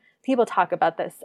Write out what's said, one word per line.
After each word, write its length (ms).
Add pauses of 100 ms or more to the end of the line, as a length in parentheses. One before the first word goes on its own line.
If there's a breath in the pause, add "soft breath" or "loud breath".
(240 soft breath)
People 220
talk 260
about 260
this 280